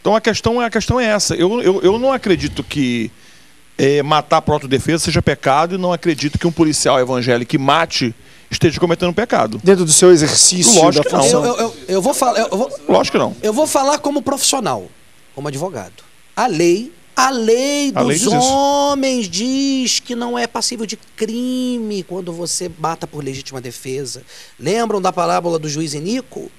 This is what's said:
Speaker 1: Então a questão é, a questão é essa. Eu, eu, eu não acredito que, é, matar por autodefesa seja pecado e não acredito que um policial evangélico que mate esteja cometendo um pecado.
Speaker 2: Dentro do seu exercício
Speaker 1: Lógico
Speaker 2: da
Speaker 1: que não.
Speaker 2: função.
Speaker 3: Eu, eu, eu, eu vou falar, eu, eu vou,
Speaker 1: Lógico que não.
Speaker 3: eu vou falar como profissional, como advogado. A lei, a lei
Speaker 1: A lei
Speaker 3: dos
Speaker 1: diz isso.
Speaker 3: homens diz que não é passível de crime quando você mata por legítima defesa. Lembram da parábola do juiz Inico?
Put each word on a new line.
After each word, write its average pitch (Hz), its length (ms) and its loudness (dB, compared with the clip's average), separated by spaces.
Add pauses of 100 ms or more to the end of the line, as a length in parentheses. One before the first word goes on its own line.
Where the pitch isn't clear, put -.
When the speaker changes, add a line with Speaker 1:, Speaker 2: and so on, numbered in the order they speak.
Speaker 1:
Então 190 140 2
a 220 60 4
questão 226 400 0
é, 240 60 0
a 220 40 -4
questão 233 300 -2
é 247 60 0
essa. 208 280 0
Eu, 190 260 0
eu, 196 220 2
eu 196 160 4
não 262 140 0
acredito 151 500 -2
que, 120 480 -2 (680)
é, 143 260 2
matar 151 400 2
por 147 100 0
autodefesa 147 520 0
seja 170 180 0
pecado 156 520 0
e 190 40 -4
não 180 140 0
acredito 151 460 0
que - 80 -2
um 170 60 0
policial 147 480 2
evangélico 123 500 0
que 156 80 0
mate 139 560 0 (360)
esteja 147 280 0
cometendo 170 300 0
um 175 60 -4
pecado. 156 500 0
Speaker 2:
Dentro 185 200 6
do 156 80 0
seu 185 200 8
exercício 170 720 4
Speaker 1:
Lógico 151 220 4
Speaker 2:
da - 60 -2
Speaker 1:
que - 60 0
não. 135 80 4
Speaker 2:
função. - 200 4
Speaker 3:
Eu, 240 120 0
eu, - 40 -4
eu, 226 140 -4 (140)
eu 185 140 0
vou 269 120 0
falar, 240 260 0
eu, 226 100 0
eu 196 80 -4
vou, - 300 -4
Speaker 1:
Lógico 190 280 2
que 165 60 2
não. 123 200 -2
Speaker 3:
eu 214 100 0
vou 294 140 2
falar 294 320 0
como 294 240 -2
profissional, 220 640 -2 (480)
como 143 140 -8
advogado. 135 560 -10 (320)
A 220 100 0
lei, 180 460 2 (240)
a 262 140 2
lei 269 640 0
Speaker 1:
A - 80 2
lei 151 160 2
Speaker 3:
dos 214 120 0
Speaker 1:
diz - 20 2 (100)
isso. 262 100 4
Speaker 3:
homens 277 760 0
diz 262 720 -2
que - 140 -10
não 240 240 -6
é 233 80 -2
passível 226 400 -6
de 196 100 -10 (200)
crime 240 880 -4
quando 175 280 -10
você 165 460 -8
mata 160 280 -6
por 147 180 -12
legítima 135 360 -10
defesa. 127 600 -12 (360)
Lembram 214 420 -2
da 180 120 0
parábola 170 460 0
do 151 100 -6
juiz 151 260 -6
Inico? 202 640 -8